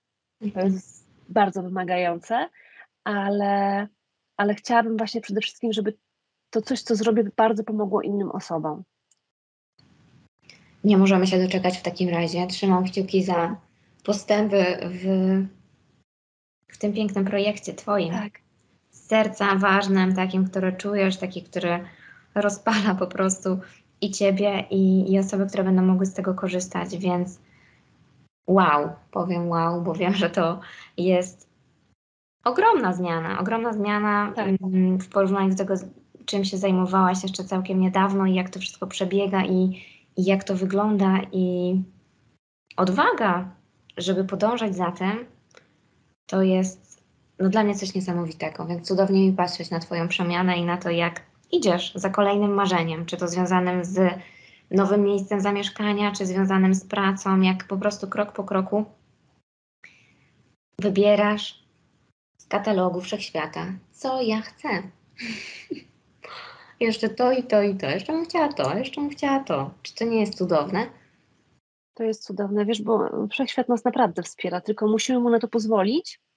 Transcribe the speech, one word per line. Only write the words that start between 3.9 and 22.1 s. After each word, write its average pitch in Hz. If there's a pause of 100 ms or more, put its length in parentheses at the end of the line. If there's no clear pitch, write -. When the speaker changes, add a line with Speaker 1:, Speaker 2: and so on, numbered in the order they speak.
Speaker 1:
ale 208
chciałabym 226
właśnie 220
przede 208
wszystkim, 226
żeby 208 (520)
to 220
coś, 240
co 233
zrobię, 220 (140)
bardzo 220
pomogło 208
innym 202
osobom. 160 (2000)
Speaker 2:
Nie 202
możemy 190
się 185
doczekać 185
w -
takim 180
razie. 170
Trzymam 185
kciuki 190
za 175 (480)
postępy 202 (180)
w, 180 (1600)
w -
tym 208
pięknym 202
projekcie 202
twoim. 196
Speaker 1:
Tak. 208 (520)
Speaker 2:
Z -
serca 208
ważnym, 190
takim, 190
które 185
czujesz, 190
taki, 185
który 175 (560)